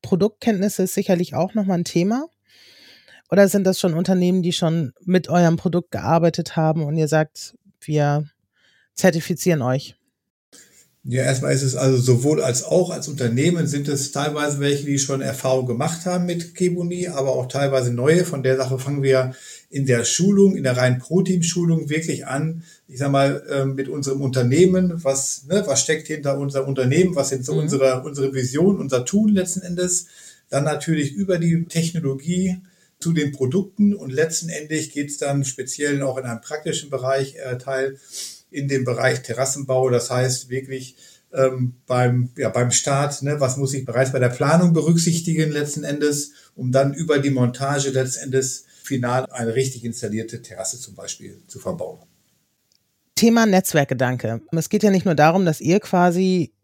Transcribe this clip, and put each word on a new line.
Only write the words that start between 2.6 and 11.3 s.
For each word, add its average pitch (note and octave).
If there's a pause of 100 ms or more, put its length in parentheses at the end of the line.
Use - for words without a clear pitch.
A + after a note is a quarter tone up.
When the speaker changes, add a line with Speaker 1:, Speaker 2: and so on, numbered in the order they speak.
Speaker 1:
Oder G3
sind G3+
das F#3+
schon F3+
Unternehmen, F3+
die F3
schon D#3+ (120)
mit F3+
eurem E3+
Produkt E3+
gearbeitet E3
haben D#3
und D3
ihr D#3
sagt, D#3 (260)
wir D3 (680)
zertifizieren E3
euch? B2+ (1120)
Speaker 2:
Ja, B2+
erstmal C#3